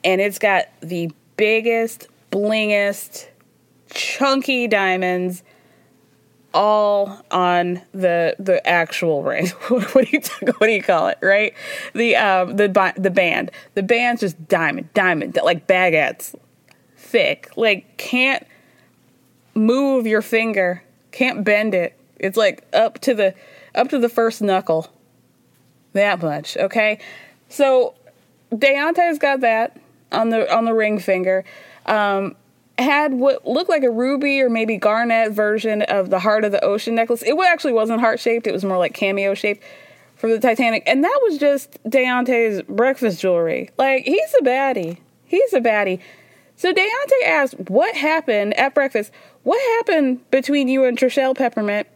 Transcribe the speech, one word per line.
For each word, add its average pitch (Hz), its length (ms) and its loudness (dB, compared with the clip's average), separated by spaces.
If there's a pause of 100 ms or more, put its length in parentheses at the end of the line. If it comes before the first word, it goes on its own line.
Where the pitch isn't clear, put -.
And 190 180 2
it's 202 160 -4
got 196 280 0 (140)
the 170 300 -6 (260)
biggest, 226 680 -2 (240)
blingest, 208 960 -2 (640)
chunky 262 800 -2
diamonds 185 720 -2 (1080)
all 208 760 2
on 180 500 0 (120)
the, 170 480 0
the 190 260 0
actual 165 560 0
ring. 139 240 -2
<laughs> - 220 -10
What 226 240 0
do 262 180 4
you, 302 100 0 (380)
what 220 80 2
do 226 60 2
you 196 100 -2
call 180 240 2
it, - 160 -4
right? 202 320 2 (400)
The, 233 220 2
um, 185 400 2
the 202 120 2
bi-, 190 280 2
the 190 140 -2
band. 180 420 0 (220)
The 196 100 -2
band's 240 380 0
just 165 260 -6
diamond, 160 440 -2
diamond, 175 520 0
like 165 240 0
baguettes, 175 640 0 (640)
thick. - 580 -2
Like, 208 440 -2
can't 254 460 -2 (1120)
move 254 540 2
your 214 140 0
finger, 202 600 -2 (300)
can't 247 320 -2
bend 214 280 0
it. 180 240 -2 (220)
It's, 190 180 -4
like, 208 360 0
up - 300 0
to 254 120 0
the, 196 180 0 (440)
up 247 140 2
to 285 100 0
the 233 80 2
first 226 340 0
knuckle. 185 500 0 (1000)
That 196 280 0
much, 151 360 -6
okay? 214 420 0 (500)
So 262 460 2 (580)
Deontay's 294 680 0
got 277 220 0
that 226 340 0 (340)
on 226 200 0
the, 220 220 0
on 226 120 2
the 226 100 0
ring 214 240 0
finger. 190 460 -2 (420)
Um, 202 480 0 (440)
had 285 360 2
what 262 320 0
looked 330 220 -2
like 311 140 2
a 247 80 2
ruby 269 500 -2
or 254 80 2
maybe 226 280 -2
garnet 226 560 0
version 214 500 -2
of 190 260 0
the 190 100 0
Heart 214 260 2
of 202 80 0
the - 120 0
Ocean 220 300 -2
necklace. 233 280 -2
It 262 120 0
wa-, 370 100 0
actually 320 300 2
wasn't 226 260 0
heart-shaped. 233 460 0
It 185 60 -2
was 190 120 -4
more, 190 140 -2
like, 170 160 0
cameo-shaped 196 680 -2 (540)
from 226 140 -4
the 226 80 0
Titanic. 226 480 0
And 269 180 2
that 539 200 0
was 330 140 0
just 285 460 -2
Deontay's 247 800 0
breakfast 226 580 -2
jewelry. 170 560 0
Like, 269 280 0
he's 494 360 0
a - 20 -4
baddie. 247 560 0 (280)
He's 453 260 2
a 269 80 2
baddie. 208 400 0 (560)
So 370 160 0
Deontay 508 540 2
asked 294 280 0 (140)
what 285 260 2
happened 277 640 -2
at 269 160 0
breakfast. 269 380 -2 (320)
"What 392 160 0 (180)
happened 285 520 0
between 269 380 0
you 262 160 2
and 240 140 0
Trishelle, 262 360 2
Peppermint?" 208 600 -2